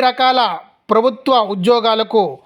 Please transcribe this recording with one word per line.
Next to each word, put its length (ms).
రకాల 320
ప్రభుత్వ 420
ఉద్యోగాలకు 680